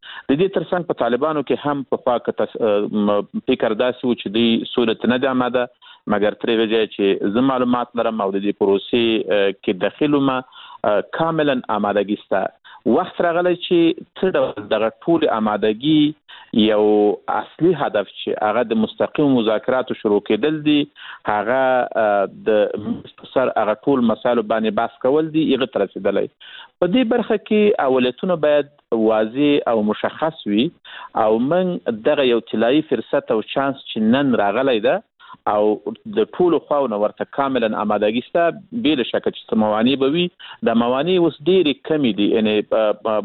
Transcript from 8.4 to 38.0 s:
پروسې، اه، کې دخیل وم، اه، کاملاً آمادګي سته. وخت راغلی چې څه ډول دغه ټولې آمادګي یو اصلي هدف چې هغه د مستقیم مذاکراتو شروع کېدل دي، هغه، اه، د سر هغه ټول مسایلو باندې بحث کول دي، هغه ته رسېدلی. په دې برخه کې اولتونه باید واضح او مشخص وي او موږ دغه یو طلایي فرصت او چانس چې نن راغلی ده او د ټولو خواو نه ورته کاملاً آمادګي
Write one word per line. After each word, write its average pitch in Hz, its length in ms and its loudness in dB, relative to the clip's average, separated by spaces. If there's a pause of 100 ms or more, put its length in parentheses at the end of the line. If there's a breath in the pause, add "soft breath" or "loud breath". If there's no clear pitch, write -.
پروسې، 110 720 0
اه، 98 200 2
کې - 200 -6
دخیل 104 440 0
وم، 139 140 2
اه، 113 720 -2 (100)
کاملاً 151 580 0
آمادګي 104 460 0 (100)
سته. 95 200 -2 (400 loud breath)
وخت 170 360 0
راغلی 175 340 0
چې 170 480 0 (160)
څه 190 120 0
ډول 135 360 -2
دغه 110 220 0
ټولې - 380 0
آمادګي 110 840 2 (400 loud breath)
یو 107 640 4 (120)
اصلي 151 440 0
هدف 107 340 -2
چې - 360 -6
هغه 107 200 2
د 113 100 -4
مستقیم 110 520 0
مذاکراتو 123 680 0
شروع 104 260 0
کېدل 147 440 -2
دي، 147 240 2 (400 loud breath)
هغه، 123 680 0
اه، 104 300 2
د 101 440 0 (640)
سر 127 240 0
هغه 107 160 0
ټول 139 260 0
مسایلو 120 420 0
باندې 110 280 -2
بحث 113 200 -2 (120)
کول 151 300 0
دي، 151 240 0
هغه 127 100 0
ته 107 140 -4
رسېدلی. 98 480 -2 (540 loud breath)
په 180 60 0
دې 247 160 2
برخه 233 340 -2
کې 208 440 2
اولتونه 131 540 0
باید 147 320 2 (240)
واضح 113 640 2 (100)
او 110 160 2
مشخص 107 640 -4
وي 110 240 0 (440 loud breath)
او 110 240 2
موږ 175 520 -2
دغه 139 320 0
یو 120 160 2
طلایي 120 420 0
فرصت 139 500 -2
او 110 100 0
چانس 139 340 -4
چې - 220 -12
نن 120 380 2
راغلی 107 440 0
ده 143 240 0 (440 loud breath)
او 107 320 2 (280)
د 107 160 0
ټولو 170 360 0
خواو 143 280 -2
نه 110 80 -4
ورته 104 360 -2
کاملاً 117 520 -2
آمادګي 107 420 0